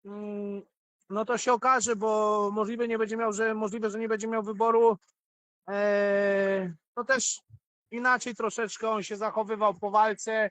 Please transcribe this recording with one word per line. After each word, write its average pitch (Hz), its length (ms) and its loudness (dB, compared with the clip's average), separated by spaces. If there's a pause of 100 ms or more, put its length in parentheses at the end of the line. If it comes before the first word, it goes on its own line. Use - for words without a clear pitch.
mm, 202 560 -8 (480)
no 208 160 -2
to 240 120 0
się 247 160 2
okaże, 247 420 2
bo 214 580 2
możliwe 226 340 -2
nie 226 100 -2
będzie 220 200 -2
miał, 226 160 0
że, 220 200 0
możliwe, 214 360 -2
że 208 100 -6
nie 226 80 -4
będzie 214 200 -2
miał 226 160 -2
wyboru. 226 540 4 (720)
E, 202 1040 2 (240)
no 240 60 -6
też 254 380 0 (500)
inaczej 240 440 0
troszeczkę 220 540 -4
on 214 140 -2
się 214 120 -8
zachowywał 208 580 -2
po 196 180 -6
walce 214 600 2